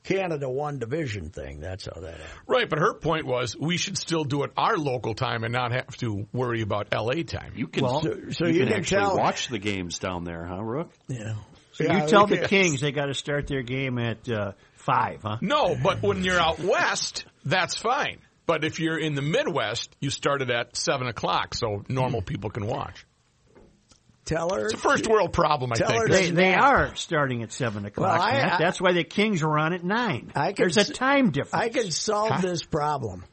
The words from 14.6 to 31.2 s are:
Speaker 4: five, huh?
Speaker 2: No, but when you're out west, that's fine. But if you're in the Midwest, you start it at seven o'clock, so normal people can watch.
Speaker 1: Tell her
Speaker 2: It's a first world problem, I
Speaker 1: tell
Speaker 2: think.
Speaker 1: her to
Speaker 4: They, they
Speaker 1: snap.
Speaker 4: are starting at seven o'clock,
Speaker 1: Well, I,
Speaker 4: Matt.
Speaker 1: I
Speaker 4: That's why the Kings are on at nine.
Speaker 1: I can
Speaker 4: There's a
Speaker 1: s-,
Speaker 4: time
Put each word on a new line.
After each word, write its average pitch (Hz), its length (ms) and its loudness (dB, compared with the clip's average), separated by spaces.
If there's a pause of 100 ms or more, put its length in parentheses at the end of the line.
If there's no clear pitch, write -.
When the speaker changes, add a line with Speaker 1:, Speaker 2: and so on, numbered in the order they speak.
Speaker 4:
five, 113 480 0
huh? 107 200 -4
Speaker 2:
No, 220 380 0
but 175 220 0
when 190 220 0
you're 185 160 2
out 165 200 2
west, 247 680 0 (180)
that's 175 320 0
fine. 226 420 -2 (280)
But 160 180 0
if 156 160 -4
you're 160 180 -2
in 156 160 -2
the 139 80 -2
Midwest, 147 800 -2
you 143 100 -4
start 139 320 0
it 123 80 -2
at 120 260 -2
seven 139 300 -2
o'clock, 147 480 -2
so 104 340 -4
normal 127 340 0
people 104 280 -6
can 104 160 -6
watch. - 400 -8 (1200)
Speaker 1:
Tell 165 280 -2
her 214 120 -2
Speaker 2:
It's 220 80 -2
a - 20 -6
first 269 320 2
world 214 240 4
problem, 147 400 4
I 113 40 4
Speaker 1:
tell 165 120 2
Speaker 2:
think. 226 140 2
Speaker 1:
her - 60 2
to 147 40 6
Speaker 4:
They, 185 180 6
they 185 220 6
Speaker 1:
snap. 185 100 6
Speaker 4:
are 226 340 6
starting 135 460 0
at 110 100 -8
seven 107 320 -2
o'clock, - 340 2
Speaker 1:
Well, 175 100 4
I, 233 40 2
Speaker 4:
Matt. 262 220 2
Speaker 1:
I 175 100 0
Speaker 4:
That's - 160 0
why 180 120 4
the 175 100 2
Kings 202 400 2
are 156 160 2
on 156 140 2
at 180 100 -4
nine. 196 540 -2
Speaker 1:
I 147 160 0
can - 120 2
Speaker 4:
There's 170 120 2
a 202 40 8
Speaker 1:
s-, 208 100 2
Speaker 4:
time 269 400 4